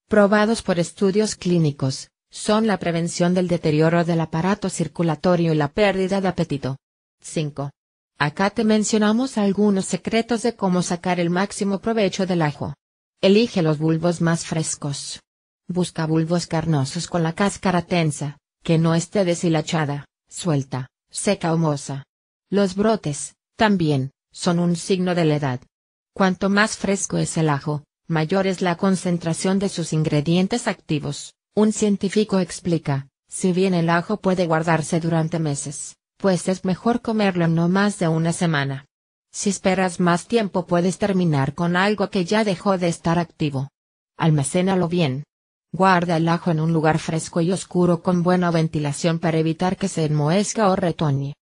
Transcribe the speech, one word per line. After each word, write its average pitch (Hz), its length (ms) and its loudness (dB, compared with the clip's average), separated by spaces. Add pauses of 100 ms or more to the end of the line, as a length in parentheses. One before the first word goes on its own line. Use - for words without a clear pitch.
probados 208 540 2
por 175 180 0
estudios 202 560 -2
clínicos, 151 720 0 (200)
son 214 380 0
la 202 140 0
prevención 170 540 0
del 185 120 0
deterioro 165 580 2
del 165 160 0
aparato 185 480 -2
circulatorio 170 840 0
y 156 40 2
la 147 120 0
pérdida 190 520 0
de 190 60 0
apetito. 143 500 -4 (460)
Cinco. 143 480 -6 (480)
Acá 147 320 0
te 226 140 -2
mencionamos 214 720 2
algunos 202 460 2
secretos 226 580 -2
de 233 140 -2
cómo 180 260 2
sacar 175 380 -2
el 170 100 0
máximo 196 480 -2
provecho 214 480 -2
del 175 160 0
ajo. 143 320 -4 (520)
Elige 208 340 4
los 156 180 2
bulbos 160 420 0
más 165 240 0
frescos. - 760 -6 (480)
Busca 175 400 -2
bulbos 160 400 0
carnosos 160 640 -2
con 170 160 0
la 160 80 -2
cáscara 190 500 0
tensa, 156 560 -2 (240)
que 165 160 2
no 165 160 2
esté 175 300 0
deshilachada, 156 800 -2 (240)
suelta, 135 580 -4 (240)
seca 190 420 -2
o 165 60 0
moza. 143 460 -2 (460)
Los 190 260 0
brotes, 208 580 -2 (220)
también, 156 560 2 (180)
son 175 300 -2
un 175 160 2
signo 180 400 -2
de 175 80 2
la 151 100 4
edad. 139 260 -2 (540)
Cuanto 190 360 0
más 208 260 0
fresco 196 420 -2
es 160 180 -2
el 160 120 2
ajo, 147 340 -2 (240)
mayor 165 400 0
es 190 160 -2
la 175 140 0
concentración 185 840 0
de 190 120 -2
sus - 220 -6
ingredientes 165 760 0
activos, 143 680 -6 (180)
un 214 200 2
científico 208 640 0
explica, 160 720 -2 (180)
si - 260 -2
bien 185 220 2
el 165 160 2
ajo 175 280 0
puede 185 280 0
guardarse 160 540 0
durante 165 400 -2
meses, 147 560 -6 (200)
pues 185 300 0
es 185 180 -2
mejor 233 380 0
comerlo 196 440 0
en 165 100 2
no 170 120 2
más 196 300 0
de 180 80 0
una 160 260 0
semana. 139 520 -2 (480)
Si - 180 -4
esperas 185 500 0
más 175 280 0
tiempo 202 360 0
puedes 175 320 0
terminar 170 560 0
con 175 240 -2
algo 196 320 0
que 190 160 -2
ya 214 180 0
dejó 196 360 0
de 175 100 0
estar 170 300 0
activo. 143 500 -4 (480)
Almacénalo 170 720 2
bien. 147 360 0 (500)
Guarda 175 420 2
el 165 140 2
ajo 170 200 0
en 160 80 2
un 160 140 0
lugar 160 260 2
fresco 165 440 -4
y 175 100 0
oscuro 175 500 0
con 180 200 0
buena 180 280 2
ventilación 160 680 0
para 165 180 0
evitar 160 400 0
que 196 120 -4
se 160 180 -2
enmohezca 175 640 2
o 190 60 2
retoñe. 147 580 -2 (240)